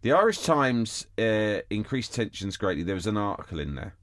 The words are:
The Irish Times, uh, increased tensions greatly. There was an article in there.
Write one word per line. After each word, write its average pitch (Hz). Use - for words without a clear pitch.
The 120
Irish 202
Times, 127
uh, 107
increased 107
tensions 101
greatly. 90
There 92
was 95
an 107
article 101
in 71
there. -